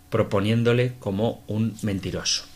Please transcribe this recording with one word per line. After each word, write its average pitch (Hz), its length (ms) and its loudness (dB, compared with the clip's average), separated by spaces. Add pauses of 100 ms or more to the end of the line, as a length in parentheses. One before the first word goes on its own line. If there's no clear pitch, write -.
(100)
proponiéndole 117 880 2
como 101 480 -2
un 110 360 -2
mentiroso. 92 640 -4 (120)